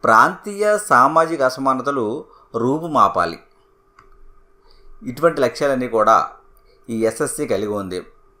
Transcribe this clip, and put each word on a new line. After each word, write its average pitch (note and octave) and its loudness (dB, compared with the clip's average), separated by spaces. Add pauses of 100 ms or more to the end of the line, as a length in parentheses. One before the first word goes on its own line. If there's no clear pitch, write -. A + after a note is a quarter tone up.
ప్రాంతీయ G3 2
సామాజిక D#3 2
అసమానతలు C3 -2 (320)
రూపుమాపాలి. A#2 0 (1600)
ఇటువంటి C#3+ 0
లక్ష్యాలన్నీ B2+ 0
కూడా G#2+ 4 (600)
ఈ A2+ -2
ఎస్ఎస్ఏ C3+ -4
కలిగి G#2 -4
ఉంది. F#2 -6 (400)